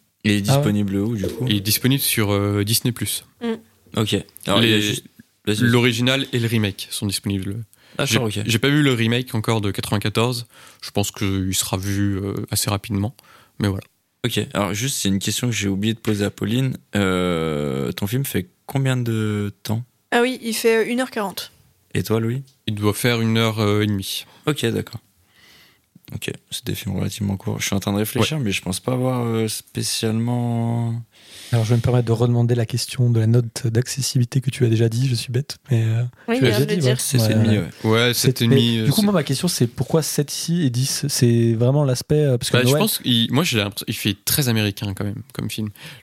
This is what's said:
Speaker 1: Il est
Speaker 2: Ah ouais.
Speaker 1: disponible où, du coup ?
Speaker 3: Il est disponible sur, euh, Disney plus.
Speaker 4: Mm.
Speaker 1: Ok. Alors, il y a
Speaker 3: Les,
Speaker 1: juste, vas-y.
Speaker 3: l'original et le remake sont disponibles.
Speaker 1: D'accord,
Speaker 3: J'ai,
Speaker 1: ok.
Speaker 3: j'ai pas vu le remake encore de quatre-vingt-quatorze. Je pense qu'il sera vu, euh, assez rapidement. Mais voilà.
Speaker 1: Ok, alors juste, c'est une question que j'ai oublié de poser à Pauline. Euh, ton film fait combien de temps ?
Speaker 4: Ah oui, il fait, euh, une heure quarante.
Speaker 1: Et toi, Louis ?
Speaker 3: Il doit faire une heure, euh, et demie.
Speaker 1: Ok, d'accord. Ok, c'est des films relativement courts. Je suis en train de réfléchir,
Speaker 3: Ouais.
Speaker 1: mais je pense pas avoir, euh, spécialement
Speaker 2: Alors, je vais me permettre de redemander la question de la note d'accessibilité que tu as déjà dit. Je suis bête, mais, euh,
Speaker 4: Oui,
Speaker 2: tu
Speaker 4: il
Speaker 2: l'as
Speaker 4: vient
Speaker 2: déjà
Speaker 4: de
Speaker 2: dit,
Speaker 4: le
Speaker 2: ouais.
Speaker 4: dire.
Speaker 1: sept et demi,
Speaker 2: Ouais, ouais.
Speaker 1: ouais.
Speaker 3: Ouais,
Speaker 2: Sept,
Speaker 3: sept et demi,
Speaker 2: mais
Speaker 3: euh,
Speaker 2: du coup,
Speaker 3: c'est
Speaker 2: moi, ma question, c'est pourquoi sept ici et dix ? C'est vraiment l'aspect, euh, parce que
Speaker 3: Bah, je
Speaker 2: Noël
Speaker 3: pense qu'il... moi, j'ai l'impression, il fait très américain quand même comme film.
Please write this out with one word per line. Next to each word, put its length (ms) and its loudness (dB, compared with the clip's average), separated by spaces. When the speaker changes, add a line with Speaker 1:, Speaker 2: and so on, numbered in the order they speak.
Speaker 1:
Il 60 4
est 20 4
Speaker 2:
Ah 40 2
ouais. 200 2
Speaker 1:
disponible 400 0
où, 180 -2
du 120 -2
coup ? 200 -4
Speaker 3:
Il 80 2
est 60 0
disponible 400 0
sur, 300 0
euh, 340 0
Disney 260 -2
plus. 320 -6
Speaker 4:
Mm. 600 -8
Speaker 1:
Ok. 140 -2
Alors, 160 2
il 60 4
y 40 4
a 40 4
Speaker 3:
Les, 40 2
Speaker 1:
juste, 240 -4
vas-y. 140 0
Speaker 3:
l'original 720 2
et 60 2
le 80 0
remake 420 -2
sont 160 -6
disponibles. 580 -4
Speaker 1:
D'accord, 340 0
Speaker 3:
J'ai, 100 -4
Speaker 1:
ok. 60 -4
Speaker 3:
j'ai 120 2
pas 100 2
vu 120 4
le 120 4
remake 420 0
encore 260 0
de 100 -2
quatre-vingt-quatorze. 760 -2
Je 100 -12
pense 200 -2
qu'il 440 -2
sera 220 -2
vu, 400 0
euh, 160 -4
assez 200 -2
rapidement. 440 -2
Mais 80 0
voilà. 160 -2
Speaker 1:
Ok, 140 -2
alors 180 0
juste, 240 -4
c'est 120 0
une 100 2
question 280 -2
que 60 0
j'ai 160 -2
oublié 240 0
de 60 -8
poser 260 0
à 60 0
Pauline. 440 -2
Euh, 960 0
ton 140 -6
film 180 -2
fait 240 -4
combien 320 -2
de 560 -2
temps ? 200 -4
Speaker 4:
Ah 100 2
oui, 220 0
il 100 -4
fait, 320 2
euh, 60 -4
une 80 -2
heure 120 -4
quarante. 400 -6
Speaker 1:
Et 100 0
toi, 160 0
Louis ? 240 -2
Speaker 3:
Il 100 -4
doit 180 0
faire 280 2
une 160 2
heure, 220 0
euh, 220 2
et 60 2
demie. 380 -4
Speaker 1:
Ok, 180 -2
d'accord. 340 -4
Ok, 180 -8
c'est 140 -10
des 100 -2
films 200 -6
relativement 400 -2
courts. 240 -6
Je 60 -4
suis 100 -2
en 60 0
train 100 -2
de 60 0
réfléchir, 400 0
Speaker 3:
Ouais. 60 -2
Speaker 1:
mais 100 -2
je 80 -4
pense 180 -4
pas 140 -4
avoir, 320 0
euh, 240 0
spécialement 1500 -2
Speaker 2:
Alors, 140 2
je 60 -2
vais 60 4
me 40 2
permettre 260 2
de 40 2
redemander 440 2
la 100 0
question 440 0
de 100 4
la 80 2
note 400 2
d'accessibilité 760 0
que 80 -2
tu 160 0
as 40 4
déjà 200 4
dit. 180 0
Je 80 0
suis 160 -6
bête, 260 -4
mais, 120 2
euh, 200 0
Speaker 4:
Oui, 120 2
Speaker 2:
tu 60 4
Speaker 4:
il 40 6
Speaker 2:
l'as 80 2
Speaker 4:
vient 80 4
Speaker 2:
déjà 0 -
Speaker 4:
de 0 -
Speaker 2:
dit, 100 0
Speaker 4:
le 80 0
Speaker 2:
ouais. 100 4
Speaker 4:
dire. 80 -2
Speaker 1:
sept 280 2
et 40 4
demi, 160 4
Speaker 2:
Ouais, 80 4
ouais. 120 -2
Speaker 1:
ouais. 60 2
Speaker 3:
Ouais, 60 2
Speaker 2:
Sept, 20 -2
Speaker 3:
sept 40 -2
et 60 2
demi, 80 6
Speaker 2:
mais 60 2
Speaker 3:
euh, 40 0
Speaker 2:
du 60 2
coup, 100 2
Speaker 3:
c'est 40 2
Speaker 2:
moi, 80 2
ma 100 2
question, 240 -2
c'est 200 0
pourquoi 340 0
sept 320 -2
ici 300 -2
et 60 4
dix ? 400 -2
C'est 440 4
vraiment 300 4
l'aspect, 400 0
euh, 140 2
parce 140 -4
que 60 6
Speaker 3:
Bah, 60 6
je 60 4
Speaker 2:
Noël 100 4
Speaker 3:
pense 200 0
qu'il... 320 2
moi, 120 2
j'ai 140 0
l'impression, 300 -2
il 80 -4
fait 200 -2
très 240 0
américain 440 0
quand 120 -6
même 180 -8
comme 160 -4
film. 200 -6